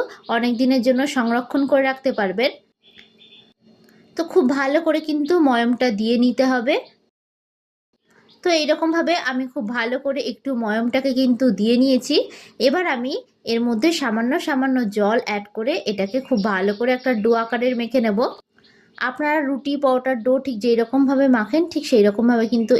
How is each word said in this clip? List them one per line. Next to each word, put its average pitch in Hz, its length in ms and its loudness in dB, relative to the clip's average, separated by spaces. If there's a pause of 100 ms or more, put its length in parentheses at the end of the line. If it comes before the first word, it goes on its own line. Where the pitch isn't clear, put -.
(280)
অনেক 233 280 0
দিনের 262 260 2
জন্য 247 240 2
সংরক্ষণ 247 600 0
করে 269 160 4
রাখতে 262 300 -2
পারবেন। 214 400 -2 (1600)
তো 330 60 -4 (100)
খুব 359 180 4
ভালো 277 300 0
করে 320 200 0
কিন্তু 302 400 -2
ময়মটা 247 500 2
দিয়ে 220 280 0
নিতে 247 280 2
হবে। 254 280 0 (1700)
তো 359 60 0
এইরকমভাবে 320 640 0 (160)
আমি 262 180 -4
খুব 254 200 -8
ভালো 240 300 -4
করে 277 220 -4 (100)
একটু - 240 -10
ময়মটাকে 233 560 -2 (100)
কিন্তু 254 240 2 (140)
দিয়ে 226 180 2
নিয়েছি। 262 400 2 (420)
এবার 277 280 0
আমি 262 260 -4 (400)
এর 233 80 0
মধ্যে 240 320 0
সামান্য 240 480 -2
সামান্য 269 360 -2 (140)
জল 208 340 0
অ্যাড 208 200 -6 (100)
করে 226 180 -4 (140)
এটাকে 202 340 -4
খুব 262 240 -2
ভালো 196 300 0
করে 240 180 -2
একটা 254 200 -2 (100)
ডো 233 80 2 (120)
আকারের 240 340 -2
মেখে 233 240 -2
নেব। 214 180 0 (800)
আপনারা 294 420 -2
রুটি, 277 360 -4
পরোটার 262 460 0
ডো 254 160 2
ঠিক 269 200 -6
যেই 233 180 2
রকমভাবে 262 520 2
মাখেন, 247 420 2
ঠিক 294 160 -6
সেই 220 180 4
রকমভাবে 226 440 2
কিন্তু 233 320 2